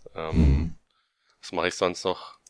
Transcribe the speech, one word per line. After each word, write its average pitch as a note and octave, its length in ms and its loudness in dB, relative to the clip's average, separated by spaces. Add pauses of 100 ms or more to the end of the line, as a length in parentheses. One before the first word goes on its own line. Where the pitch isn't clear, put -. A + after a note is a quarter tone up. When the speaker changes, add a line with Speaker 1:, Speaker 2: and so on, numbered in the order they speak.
(160)
Speaker 1:
Ähm, D#2+ 200 -4
Speaker 2:
Mhm. D#2 400 4 (680)
Speaker 1:
was - 120 -14
mache F2 160 0
ich F2 60 -6
sonst F2+ 300 -2
noch? - 340 -6 (100)